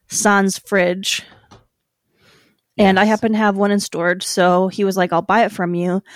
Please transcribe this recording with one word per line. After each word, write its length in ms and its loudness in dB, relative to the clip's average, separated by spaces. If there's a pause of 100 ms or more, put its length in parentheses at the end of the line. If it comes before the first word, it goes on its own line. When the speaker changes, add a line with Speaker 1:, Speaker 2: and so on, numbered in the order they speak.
Speaker 1:
sans 500 0
fridge. 640 -2 (1600)
And 200 4
I 60 4
Speaker 2:
Yes. 60 2
Speaker 1:
happen 220 0
to 60 0
have 180 2
one 140 0
in 100 0
storage, 420 -4
so 460 2
he 160 -4
was 140 -2
like, 140 0
"I'll 100 0
buy 220 2
it 80 -4
from 220 -4
you." 280 -2 (140)